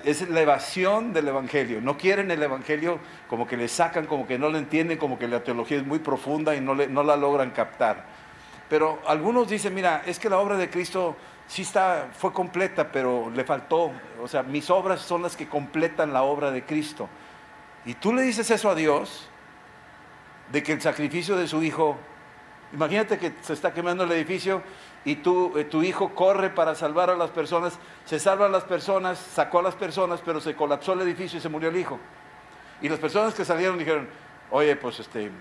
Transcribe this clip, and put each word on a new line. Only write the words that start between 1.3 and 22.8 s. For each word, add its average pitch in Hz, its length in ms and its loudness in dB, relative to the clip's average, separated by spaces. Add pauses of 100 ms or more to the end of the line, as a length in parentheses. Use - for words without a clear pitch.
No 143 180 0
quieren 196 320 2
el 156 120 0
evangelio, 151 560 0 (300)
como 120 180 -2
que 123 100 -4
le 120 120 -2
sacan, 165 380 0
como 143 200 -2
que 127 120 -2
no 147 100 2
lo 156 100 0
entienden, 160 380 0
como 131 220 -2
que 120 100 -4
la 120 140 0
teología 123 360 -2
es 139 80 -4
muy 151 120 -2
profunda 151 560 -2
y 139 60 -2
no 135 140 0
le, 143 120 2
no 135 160 2
la 147 140 4
logran 143 340 2
captar. - 540 -2 (640)
Pero 156 380 2
algunos 185 420 2
dicen, 196 260 -2
"Mira, 180 320 2
es 180 120 -4
que 214 120 -2
la 190 80 4
obra 202 180 2
de 180 140 0
Cristo 175 460 -2 (300)
sí - 160 -8
está, 175 500 2
fue - 200 -2
completa, 180 600 -2
pero 123 420 0
le 127 100 0
faltó. 160 460 0 (320)
O 123 60 -8
sea, 135 140 0
mis 143 280 -4
obras 185 300 2
son 175 220 -2
las 175 140 -4
que - 120 -8
completan 156 640 -2
la 131 100 2
obra 143 280 0
de 127 140 -2
Cristo". 147 440 -4 (760)
Y 120 100 -8
tú 214 180 0
le 262 100 4
dices 226 280 0
eso 220 200 4
a 185 40 4
Dios, 156 540 0 (1200)
de 147 100 0
que 151 100 -2
el 147 80 -2
sacrificio 160 560 0
de 175 120 0
su 160 140 0
hijo, 156 340 0 (760)
imagínate 190 460 0